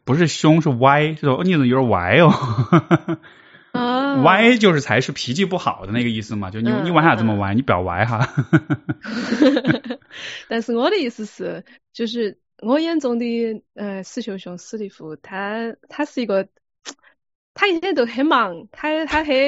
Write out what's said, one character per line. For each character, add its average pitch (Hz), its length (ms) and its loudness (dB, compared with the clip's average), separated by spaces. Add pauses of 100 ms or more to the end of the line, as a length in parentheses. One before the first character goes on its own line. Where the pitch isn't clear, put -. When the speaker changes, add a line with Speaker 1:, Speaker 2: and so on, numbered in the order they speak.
Speaker 1:
不 127 100 2
是 170 120 4
凶， 160 340 4
是 156 80 0
歪， 143 440 2
就 143 240 0
是 - 80 -4
，“你 185 60 2
怎 165 80 4
么 131 80 4
有 123 100 4
点 131 120 2
歪 92 300 2
哦？” 160 120 8 (920)
<laughs> - 520 -20
Speaker 2:
啊。 254 500 0
Speaker 1:
歪 214 340 6
就 208 160 4
是 147 80 0
才 113 200 0
是 143 100 -6
脾 123 240 -6
气 190 100 0
不 180 140 -4
好 - 260 -4
的 95 60 -10
那 120 120 0
个 120 60 0
意 110 120 -4
思 107 140 -10
嘛， 101 140 -6
就 107 120 -8
你， 117 80 0
Speaker 2:
嗯， 131 160 0
Speaker 1:
你 175 40 -2
为 170 140 2
啥 156 120 6
这 110 80 0
么 110 120 2
歪？ 98 180 0
Speaker 2:
嗯， - 0 -
嗯。 107 40 2
Speaker 1:
你 127 40 4
不 135 100 0
要 90 100 2
歪 92 240 -2
哈。 117 280 0
<laughs> - 60 -2 (640)
Speaker 2:
<laughs> 240 1500 -4
但 233 140 -4
是 233 120 -4
我 254 140 0
的 415 80 0
意 277 120 -2
思 220 180 -10
是， 175 360 -12 (300)
就 226 140 -6
是 220 320 -6 (240)
我 247 160 0
眼 330 200 -2
中 240 200 -2
的， 240 60 -4 (500)
呃， 196 260 -10
死 220 220 -12
熊 190 160 -10
熊 180 180 -14
史 214 220 -14
蒂 202 100 -10
夫， 156 280 -16
他， 208 580 -10 (140)
他 - 160 -6
是 - 160 -6
一 240 40 -4
个， 190 220 0 (1040)
他 - 140 0
一 339 120 0
天 359 140 -2
都 269 140 2
很 233 180 -2
忙， 220 460 0
他， 311 340 -4
他 302 180 -2
很， 294 120 0 (120)